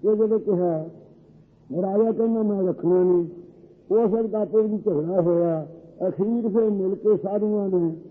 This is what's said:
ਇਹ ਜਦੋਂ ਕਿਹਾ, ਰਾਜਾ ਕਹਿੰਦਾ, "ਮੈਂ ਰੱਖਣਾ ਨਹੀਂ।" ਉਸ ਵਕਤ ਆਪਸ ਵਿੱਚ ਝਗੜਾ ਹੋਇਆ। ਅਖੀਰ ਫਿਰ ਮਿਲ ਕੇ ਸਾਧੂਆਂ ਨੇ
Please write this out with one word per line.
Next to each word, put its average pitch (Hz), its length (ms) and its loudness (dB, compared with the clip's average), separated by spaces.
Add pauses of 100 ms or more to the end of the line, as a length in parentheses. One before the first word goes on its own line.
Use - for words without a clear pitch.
ਇਹ 214 120 2
ਜਦੋਂ 220 220 2
ਕਿਹਾ, 175 460 0 (960)
ਰਾਜਾ 208 300 0
ਕਹਿੰਦਾ, 226 300 0
"ਮੈਂ 196 260 0
ਰੱਖਣਾ 175 340 2
ਨਹੀਂ।" 180 240 2 (680)
ਉਸ 226 160 4
ਵਕਤ 220 240 -2
ਆਪਸ 208 200 -2
ਵਿੱਚ 214 300 2
ਝਗੜਾ 175 360 0
ਹੋਇਆ। 170 460 0 (420)
ਅਖੀਰ 220 400 -2
ਫਿਰ 214 220 2
ਮਿਲ 196 240 -2
ਕੇ 208 220 2
ਸਾਧੂਆਂ 208 520 -2
ਨੇ 170 280 0 (140)